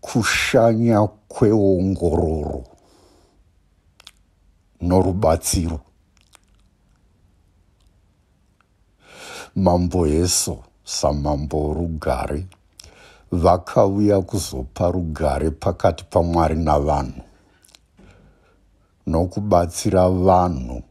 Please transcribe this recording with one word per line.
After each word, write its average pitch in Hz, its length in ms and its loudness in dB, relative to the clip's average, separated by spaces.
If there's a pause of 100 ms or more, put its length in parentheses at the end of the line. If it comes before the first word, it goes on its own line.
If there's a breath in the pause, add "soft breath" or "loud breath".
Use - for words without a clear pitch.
Kushanya 113 1040 2 (200)
kweongororo 87 1400 0 (2250 soft breath)
norubatsiro. 87 1000 0 (3750 loud breath)
Mambo 90 520 2
Jesu, 85 500 0 (260)
samambo 73 840 -4
worugare, 76 800 -6 (840 loud breath)
vakauya 98 920 2
kuzopa 87 680 -4
rugare 78 600 -2
pakati 87 540 -2
paMwari 85 520 0
navanhu, 73 680 -2 (1800 soft breath)
nokubatsira 92 1000 0
vanhu 90 840 0